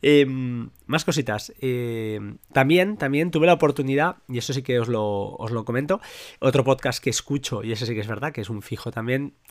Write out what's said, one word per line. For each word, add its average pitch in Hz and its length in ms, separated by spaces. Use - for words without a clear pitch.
Em, 131 640
más 151 200
cositas. 117 560
Em, 113 760
también, 180 460
también 147 340
tuve 160 160
la 175 60
oportunidad, 143 640
y 123 100
eso 117 140
sí 120 100
que 123 160
os 117 120
lo, 104 480
os 110 140
lo 117 120
comento, 147 380
otro 131 260
podcast 131 360
que - 80
escucho, 127 540
y 110 80
ese 113 140
sí 117 80
que 107 80
es 104 60
verdad, 113 260
que 117 80
es 101 80
un 107 120
fijo - 300
también, 131 420